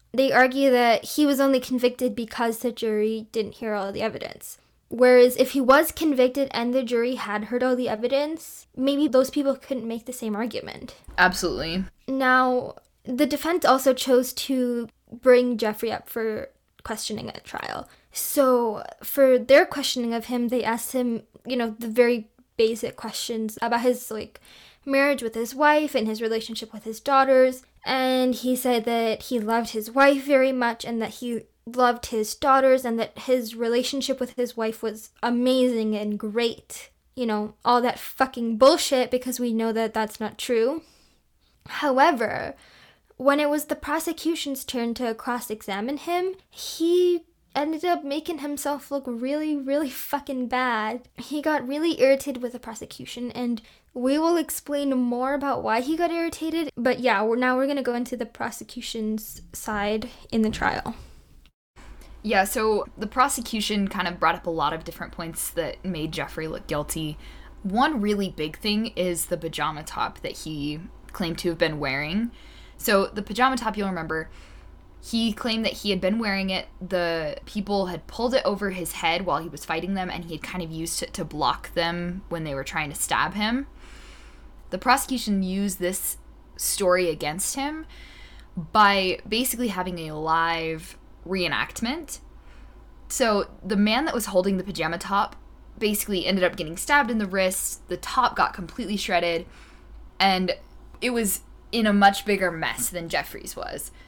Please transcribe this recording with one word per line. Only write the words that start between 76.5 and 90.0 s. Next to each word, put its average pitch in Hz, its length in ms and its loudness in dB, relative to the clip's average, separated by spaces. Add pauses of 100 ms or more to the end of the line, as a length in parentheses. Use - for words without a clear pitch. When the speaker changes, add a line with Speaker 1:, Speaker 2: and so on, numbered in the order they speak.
Speaker 2:
it. 185 160 -4 (120)
The 170 640 -2
people 202 420 -2
had 170 180 -8
pulled 240 300 -2
it - 100 2
over 202 240 -2
his 185 220 -6
head 175 340 -2
while 156 160 0
he 165 80 -10
was 143 160 -14
fighting 175 300 -4
them, 180 160 -4
and 170 140 -8
he 165 80 -10
had 156 100 -10
kind 180 200 -6
of 160 80 -8
used 165 300 -6
it - 140 -8
to 170 100 -6
block 151 480 -2
them 175 560 -2
when 165 140 -6
they 147 100 -6
were 135 100 -6
trying 151 260 -6
to 151 60 -10
stab 151 380 -2
him. 226 320 0 (1040)
The 185 80 -6
prosecution 240 640 0
used 190 360 -2
this - 380 -4 (400)
story 180 520 2
against 160 460 -4
him 311 300 -6 (880)
by 202 520 4
basically 233 440 -2
having 180 280 -4
a 156 220 -8